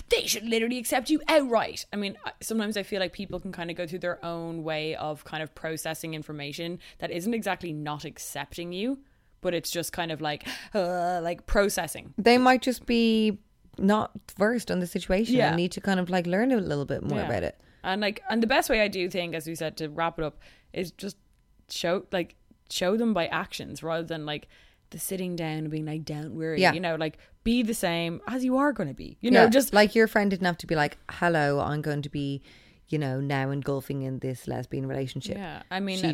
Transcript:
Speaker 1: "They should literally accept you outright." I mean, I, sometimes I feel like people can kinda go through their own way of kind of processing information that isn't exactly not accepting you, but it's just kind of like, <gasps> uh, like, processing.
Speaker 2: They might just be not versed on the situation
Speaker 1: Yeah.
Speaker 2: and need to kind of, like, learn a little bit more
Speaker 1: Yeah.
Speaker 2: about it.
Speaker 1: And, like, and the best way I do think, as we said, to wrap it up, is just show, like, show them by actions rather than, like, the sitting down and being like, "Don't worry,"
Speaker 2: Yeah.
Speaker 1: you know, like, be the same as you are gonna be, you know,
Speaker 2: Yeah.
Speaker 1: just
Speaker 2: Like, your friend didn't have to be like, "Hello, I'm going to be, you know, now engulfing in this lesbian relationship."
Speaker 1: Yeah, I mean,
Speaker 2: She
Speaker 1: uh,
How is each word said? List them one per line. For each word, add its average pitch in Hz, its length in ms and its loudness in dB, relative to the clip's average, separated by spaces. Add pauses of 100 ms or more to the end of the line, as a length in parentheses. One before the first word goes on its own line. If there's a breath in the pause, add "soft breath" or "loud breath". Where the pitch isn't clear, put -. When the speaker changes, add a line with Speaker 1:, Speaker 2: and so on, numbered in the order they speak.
Speaker 1:
"They 440 180 2
should 214 160 -2
literally 226 340 0
accept 254 320 -2
you 302 200 4
outright." 254 640 2
I - 20 -4
mean, 202 300 -4
I, - 160 -8
sometimes 220 340 -2
I 196 80 -4
feel 196 160 -4
like 180 140 -2
people 180 260 -8
can 185 140 -10
kinda 170 200 -8
go 170 140 -6
through 170 120 -8
their 170 260 -4
own 165 380 -6
way 156 320 -2
of 151 280 -6
kind 156 180 -8
of 156 140 -10
processing 160 600 -6
information 151 640 -8 (180 loud breath)
that - 140 -6
isn't 185 220 -2
exactly 185 380 -4
not 151 320 -6
accepting 170 680 -10
you, 247 260 -2 (400 soft breath)
but 180 140 -2
it's 165 180 -2
just 170 220 -4
kind 170 180 -4
of 147 80 -6
like, 151 260 -4 (140)
<gasps> - 140 -18
uh, 180 500 0
like, 175 220 -4
processing. 196 720 0
Speaker 2:
They 233 200 8
might 254 240 6
just - 240 -2
be 220 520 4 (400)
not 208 340 4 (260)
versed 220 320 2
on 180 120 0
the 175 60 -2
situation 202 480 0
Speaker 1:
Yeah. 226 140 6
Speaker 2:
and - 60 0
need 175 180 2
to - 60 -6
kind 196 180 2
of, 175 120 0
like, 180 180 2
learn 214 240 4
a 247 60 4
little 151 260 0
bit - 200 -4
more - 160 0
Speaker 1:
Yeah. 190 80 -2
Speaker 2:
about 101 160 -2
it. - 140 -4 (280 soft breath)
Speaker 1:
And, 190 160 -2
like, 208 280 -2
and 226 140 2
the 226 40 2
best 285 220 4
way 220 120 4
I 208 80 2
do 185 200 -2
think, 175 240 -4
as 160 140 -6
we 165 80 -6
said, 160 220 -6
to 156 100 -4
wrap 165 320 -4
it 160 60 -2
up, - 160 -8 (320 soft breath)
is 180 180 -6
just - 240 -12 (540)
show, 185 420 -2
like, 175 240 -2 (340)
show 185 280 0
them 226 160 2
by 170 140 0
actions - 540 -6
rather 165 220 -4
than, 160 220 -8
like, 151 240 -8 (420 soft breath)
the 165 80 -12
sitting 185 360 -6
down 160 240 -4
and 156 120 -4
being 156 140 -4
like, 156 200 -6
"Don't 156 300 -8
worry," 160 260 0
Speaker 2:
Yeah. 170 120 8
Speaker 1:
you 165 60 -2
know, 170 160 -2
like, 156 220 -4 (260 soft breath)
be 233 200 2
the 220 100 0
same 170 540 -2
as 254 160 -4
you 254 140 2
are 285 160 2
gonna 170 200 -4
be, - 280 -14
you 240 100 4
know, 233 120 10
Speaker 2:
Yeah. 226 60 10
Speaker 1:
just 262 240 4
Speaker 2:
Like, 214 220 8
your 220 120 8
friend 202 240 4
didn't 185 140 0
have 175 140 2
to - 80 -12
be 165 80 0
like, 147 220 2 (140)
"Hello, 147 480 4
I'm 147 220 0
going 147 200 -2
to 147 80 -8
be, 139 320 -4 (480 loud breath)
you 156 80 0
know, 135 240 -2
now 139 300 0
engulfing 139 500 -2
in 131 180 -4
this 131 280 -6
lesbian 127 400 -4
relationship." 135 500 -6
Speaker 1:
Yeah, 170 340 -10
I 185 80 -4
mean, 190 200 -4
Speaker 2:
She 175 80 0
Speaker 1:
uh, 160 60 2